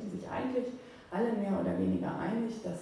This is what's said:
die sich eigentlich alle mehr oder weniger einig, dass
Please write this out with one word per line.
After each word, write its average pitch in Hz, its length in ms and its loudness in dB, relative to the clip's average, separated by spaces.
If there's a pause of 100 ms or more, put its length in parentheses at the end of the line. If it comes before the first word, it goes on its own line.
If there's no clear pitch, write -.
die 180 120 -4
sich - 120 -6
eigentlich 247 460 0 (360)
alle 226 220 2
mehr 202 260 2
oder - 200 2
weniger 185 400 2
einig, 226 440 0
dass 175 200 -4